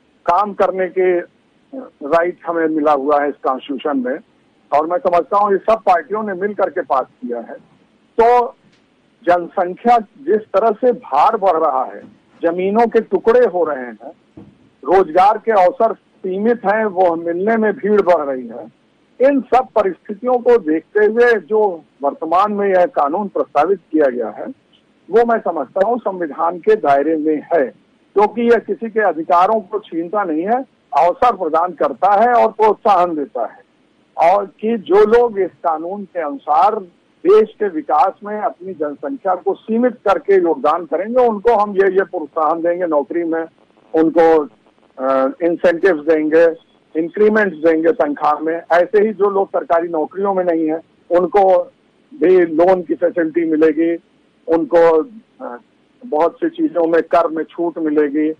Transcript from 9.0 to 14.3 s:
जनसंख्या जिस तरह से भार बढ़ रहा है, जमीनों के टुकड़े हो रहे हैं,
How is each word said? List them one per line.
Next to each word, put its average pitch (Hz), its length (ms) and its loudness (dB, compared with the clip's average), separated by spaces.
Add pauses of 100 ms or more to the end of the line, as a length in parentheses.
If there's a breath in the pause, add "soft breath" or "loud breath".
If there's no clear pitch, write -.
जनसंख्या 180 680 0
जिस 208 420 -4
तरह 214 300 0
से 240 220 0
भार 180 440 0
बढ़ 185 200 0
रहा 139 280 0
है, 101 360 -18 (220)
जमीनों 190 440 0
के 233 140 0
टुकड़े 226 460 2
हो 175 180 0
रहे 139 200 -6
हैं, 120 280 -18 (720)